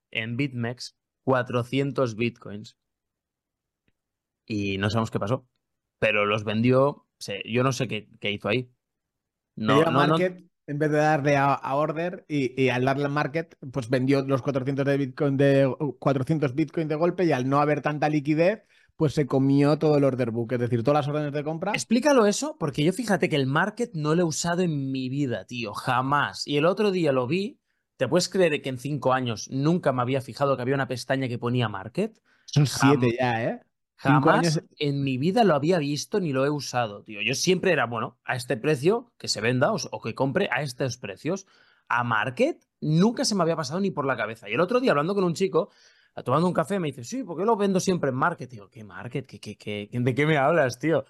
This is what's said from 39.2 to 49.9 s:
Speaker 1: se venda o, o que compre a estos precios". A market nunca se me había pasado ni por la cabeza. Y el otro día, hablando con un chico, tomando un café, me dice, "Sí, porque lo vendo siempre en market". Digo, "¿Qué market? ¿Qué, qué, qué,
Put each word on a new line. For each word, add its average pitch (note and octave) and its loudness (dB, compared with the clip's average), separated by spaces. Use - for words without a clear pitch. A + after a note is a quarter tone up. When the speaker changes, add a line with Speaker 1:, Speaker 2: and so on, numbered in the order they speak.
Speaker 1:
se - -2
venda B2+ 2
o, G3+ -2
o A2 -10
que A2+ -6
compre C#3 0
a B2+ 0
estos C3+ -6
precios". C3+ -8
A A#2+ 0
market A#2+ 0
nunca F#3+ 2
se A3 0
me F#3+ 0
había D#3+ 2
pasado D3+ -6
ni G3 0
por D3 -4
la C3+ 0
cabeza. G#2+ -6
Y G#2 -4
el C3 0
otro A#3 2
día, B3+ 2
hablando D#3 0
con G3 0
un E3+ 0
chico, F3+ 0
tomando D3 2
un E3+ 0
café, F#3 -2
me D#3 -4
dice, A#2+ -12
"Sí, B3 -8
porque E3+ -8
lo A3+ 2
vendo G3 0
siempre E3 0
en B2+ -4
market". D3 -2
Digo, G2+ -20
"¿Qué A2 -20
market? G#2 -10
¿Qué, - -20
qué, G#2 -14
qué, G#2 -8